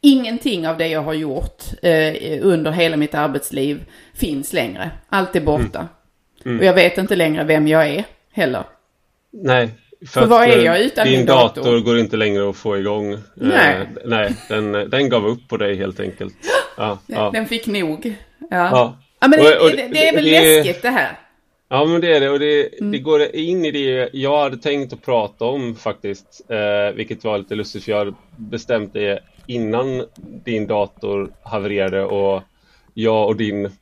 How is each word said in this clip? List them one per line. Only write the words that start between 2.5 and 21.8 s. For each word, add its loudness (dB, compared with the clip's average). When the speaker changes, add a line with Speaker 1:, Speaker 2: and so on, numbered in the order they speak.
Speaker 1:
hela 0
mitt -2
arbetsliv -4
finns -6
längre. -6
Allt -2
är 2
borta. -2
Speaker 2:
Mm. -10
Mm. -4
Speaker 1:
Och 2
jag 6
vet 4
inte -2
längre 0
vem 2
jag 4
är -4
heller. -2
Speaker 2:
Nej, 0
för -2
Speaker 1:
För 6
vad 6
Speaker 2:
att, 4
Speaker 1:
är 6
Speaker 2:
eh, 6
Speaker 1:
jag 2
utan 0
Speaker 2:
din 4
Speaker 1:
min 2
dator? 4
Speaker 2:
dator 2
går 2
inte -2
längre 0
att -10
få -4
igång. -4
Eh, -10
Speaker 1:
Nej. 2
Speaker 2:
nej, 0
den, -2
den -2
gav 0
upp -4
på -8
dig -2
helt -8
enkelt. -10
Speaker 1:
<gasps> -20
Speaker 2:
Ja, -6
Speaker 1:
Den, -8
Speaker 2:
ja. 0
Speaker 1:
den -4
fick -6
nog. -4
Ja. -18
Speaker 2:
Ja. 2
Speaker 1:
Ja, 6
men 8
Speaker 2:
Och, 8
Speaker 1:
det, 8
Speaker 2:
och 6
Speaker 1:
det, -4
det 4
är 2
väl 2
Speaker 2:
det 8
Speaker 1:
läskigt 2
det 0
här. -2
Speaker 2:
Ja, 2